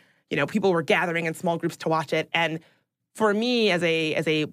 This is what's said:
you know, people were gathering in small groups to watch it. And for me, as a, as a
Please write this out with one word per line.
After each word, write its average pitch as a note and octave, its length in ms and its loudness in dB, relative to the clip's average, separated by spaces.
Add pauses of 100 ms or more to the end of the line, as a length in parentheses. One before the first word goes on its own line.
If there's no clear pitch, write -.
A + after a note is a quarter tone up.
(300)
you - 80 -2
know, C#3+ 100 0
people F#3 240 2
were E3 100 2
gathering E3+ 440 0
in D#3+ 80 -2
small E3+ 240 -2
groups D#3+ 200 -4
to - 120 -6
watch D#3+ 240 0
it. D#3+ 200 -2
And D#3+ 280 0 (540)
for G#3+ 180 2
me, A3+ 360 2
as F3 140 2
a, D#3+ 320 0
as D#3+ 140 -2
a D#3 240 0